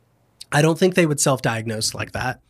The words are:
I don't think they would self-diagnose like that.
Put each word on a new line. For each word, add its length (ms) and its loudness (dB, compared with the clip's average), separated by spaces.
I 100 2
don't 160 2
think 180 2
they 100 4
would 160 0
self-diagnose 720 -2
like 180 -8
that. 380 -6